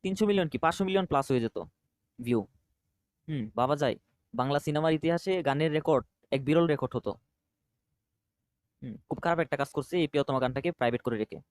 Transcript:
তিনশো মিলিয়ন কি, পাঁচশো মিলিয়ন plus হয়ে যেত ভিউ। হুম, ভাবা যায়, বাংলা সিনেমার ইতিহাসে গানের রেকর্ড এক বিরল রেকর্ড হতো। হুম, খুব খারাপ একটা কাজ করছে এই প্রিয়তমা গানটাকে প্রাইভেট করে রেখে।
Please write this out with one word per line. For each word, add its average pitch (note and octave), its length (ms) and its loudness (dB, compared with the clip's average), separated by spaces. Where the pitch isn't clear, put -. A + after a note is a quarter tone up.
তিনশো F#3+ 240 0
মিলিয়ন F#3+ 220 2
কি, C3 160 -6
পাঁচশো E3+ 200 2
মিলিয়ন F#3+ 260 2
plus C#3 200 2
হয়ে B2+ 100 4
যেত A2+ 180 -4
ভিউ। A#2 160 2
হুম, C#3 160 -4
ভাবা C3 260 2
যায়, B2+ 140 0
বাংলা C3+ 320 0
সিনেমার D#3 260 2
ইতিহাসে E3+ 500 0
গানের D3 300 0
রেকর্ড D3+ 320 2
এক C3+ 140 -2
বিরল D#3+ 220 4
রেকর্ড C#3 300 0
হতো। G#2 160 -4
হুম, B2 120 -10
খুব D3 160 -6
খারাপ E3+ 200 2
একটা - 160 -4
কাজ C#3+ 160 -2
করছে D3 260 -6
এই D3 100 0
প্রিয়তমা C#3 320 0
গানটাকে B2+ 280 -2
প্রাইভেট A#2+ 340 0
করে A#2 160 -2
রেখে। E2 160 -6